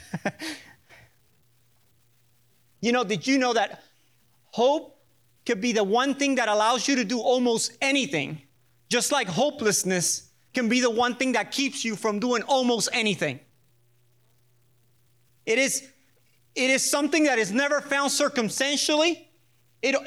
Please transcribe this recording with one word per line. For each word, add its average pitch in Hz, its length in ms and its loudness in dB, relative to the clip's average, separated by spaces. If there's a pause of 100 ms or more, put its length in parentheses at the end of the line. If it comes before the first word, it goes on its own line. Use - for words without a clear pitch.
(220)
<laughs> 196 100 -4 (2500)
you 226 120 0
know, 247 100 2
did 202 240 -4
you 269 120 2
know 254 160 2
that - 280 -2 (680)
hope 285 500 0 (440)
could 226 140 -2
be 240 120 0
the 214 100 2
one 240 320 2
thing 277 220 0
that 240 120 0
allows 214 380 2
you 277 100 2
to 247 80 2
do 226 140 -4
almost 247 640 0
anything, 170 600 -2 (480)
just 233 220 0
like 269 160 0
hopelessness 190 1040 -2 (220)
can 247 160 0
be 247 120 2
the 247 100 2
one 240 260 0
thing 262 160 0
that 220 180 -2
keeps - 340 -4
you 220 120 -4
from 208 240 -2
doing 240 220 0
almost 247 500 2
anything? 185 480 -2 (2000)
It 226 140 0
is, 262 300 0 (680)
it 262 160 0
is 262 180 2
something 302 360 2
that 262 140 4
is 208 120 0
never 285 300 0
found 277 320 0
circumstantially. 285 1160 0 (540)
It 269 140 2 (100)